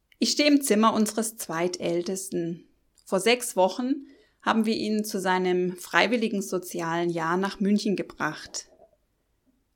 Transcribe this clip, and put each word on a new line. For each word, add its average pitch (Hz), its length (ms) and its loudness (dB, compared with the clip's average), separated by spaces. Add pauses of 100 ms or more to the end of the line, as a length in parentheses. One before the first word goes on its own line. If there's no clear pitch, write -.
(180)
Ich 233 140 0
stehe 294 180 2
im 277 140 6
Zimmer 214 320 4
unseres 220 420 0
Zweitältesten. 170 1300 -4 (380)
Vor 190 140 0
sechs 233 360 0
Wochen 254 520 0 (340)
haben 220 240 2
wir 220 100 2
ihn 214 300 -2
zu 202 160 -4
seinem 185 560 2
freiwilligen 202 640 0
sozialen 175 720 -4
Jahr 165 260 -2
nach 196 220 -2
München 208 360 2
gebracht. - 720 -8 (1080)